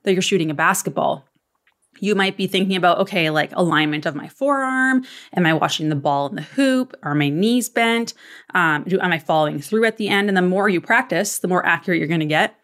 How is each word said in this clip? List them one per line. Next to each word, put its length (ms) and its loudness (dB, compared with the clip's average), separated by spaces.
that 80 2
you're 100 2
shooting 280 0
a 40 -6
basketball, 720 -2
you 140 0
might 220 0
be 100 -2
thinking 300 0
about, 220 4
"Okay, 320 0
like, 240 -2
alignment 520 0
of 80 -2
my 140 -10
forearm. 760 0
Am 120 2
I 80 4
watching 340 -2
the 80 0
ball 320 0
in 80 -8
the 60 -8
hoop? 600 -2
Are 120 -4
my 140 2
knees 400 0
bent? 460 -2
Um, 320 2
do, 140 0
am 120 0
I 60 0
following 420 0
through 260 0
at 100 -2
the 120 -4
end?" 200 2
And 80 2
the 60 4
more 260 2
you 120 2
practice, 580 0
the 100 -4
more 180 0
accurate 320 0
you're 80 -2
gonna 180 0
get, 400 0